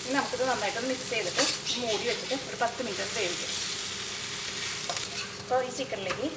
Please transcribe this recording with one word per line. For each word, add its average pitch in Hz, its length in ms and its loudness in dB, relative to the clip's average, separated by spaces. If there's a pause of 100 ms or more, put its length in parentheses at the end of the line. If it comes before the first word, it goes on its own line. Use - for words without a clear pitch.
ഇനി 254 140 0
നമുക്കിത് 254 340 2
നന്നായിട്ടൊന്ന് 220 400 2
മിക്സ് - 220 -2
ചെയ്തിട്ട് 214 320 4 (380)
മൂടി 220 280 2
വെച്ചിട്ട് 208 240 0 (140)
ഒരു - 160 -6
പത്ത് 233 220 0
മിനിറ്റ് 190 200 -2
ഒന്ന് 214 140 -2
വേവിക്കാം. 180 320 0 (1900)
അപ്പോൾ 254 260 4
ഈ - 100 -4
ചിക്കനിലേക്ക് 208 600 -2